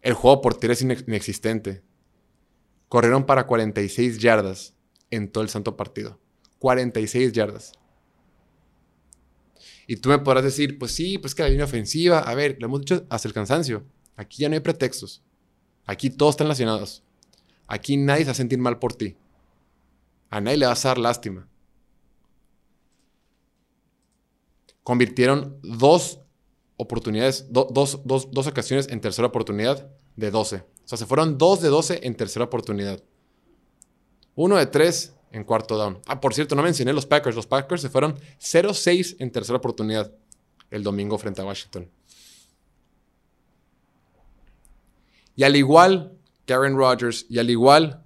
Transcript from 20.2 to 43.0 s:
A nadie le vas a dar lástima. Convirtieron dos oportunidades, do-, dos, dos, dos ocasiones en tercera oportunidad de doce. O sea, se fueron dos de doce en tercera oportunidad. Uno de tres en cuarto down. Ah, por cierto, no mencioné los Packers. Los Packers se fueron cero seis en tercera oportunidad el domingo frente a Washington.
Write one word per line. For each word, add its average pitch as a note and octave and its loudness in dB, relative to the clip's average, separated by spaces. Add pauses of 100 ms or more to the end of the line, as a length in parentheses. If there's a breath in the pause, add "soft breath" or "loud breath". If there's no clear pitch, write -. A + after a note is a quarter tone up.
A G#2 -6
nadie B2+ 0
le C#3 2
vas B2 -2
a C3+ 2
dar B2+ 0
lástima. A2+ -4 (3250)
Convirtieron B2+ 0
dos C3 2 (560)
oportunidades, A#2 -4
do-, C3 2
dos, C#3 0
dos, C3 -2
dos C3+ -2
ocasiones C3+ -4
en A2+ -8
tercera A2+ -2
oportunidad A2+ -4 (260)
de G#2 -4
doce. G#2 -2 (200)
O - -20
sea, A#2 -8
se A2 -8
fueron D3 0
dos E3+ 4
de E3 2
doce D3+ 0
en B2 -6
tercera A2 -4
oportunidad. G2+ -8 (1300)
Uno F#3 2
de D3 4
tres E3 0 (160)
en G#2+ -12
cuarto A2 -2
down. G2+ -4
Ah, C3 -8
por C3 2
cierto, D3 -2
no C#3+ 2
mencioné C#3 0
los C#3+ -2
Packers. C3+ 0
Los A2+ -8
Packers C#3 -4
se C3 -8
fueron C#3 0 (200 loud breath)
cero F3+ 0
seis F3+ 0
en B2+ -8
tercera A#2+ -4
oportunidad A2 -4 (560)
el G#2+ -8
domingo G2+ -4
frente G2 -8
a - -8
Washington. F#2+ -12 (3500 soft breath)